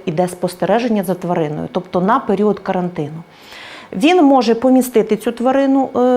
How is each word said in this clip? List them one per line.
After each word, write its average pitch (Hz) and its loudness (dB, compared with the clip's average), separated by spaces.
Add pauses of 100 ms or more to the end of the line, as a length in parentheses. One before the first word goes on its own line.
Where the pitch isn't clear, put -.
йде 175 -2
спостереження 202 -2
за 180 -2
твариною, 165 -4
тобто 185 -4
на 220 2
період 208 -2
карантину. 170 -6 (720)
Він 320 4
може 254 4
помістити 247 2
цю 240 -4
тварину, 269 0
е, 240 0 (180)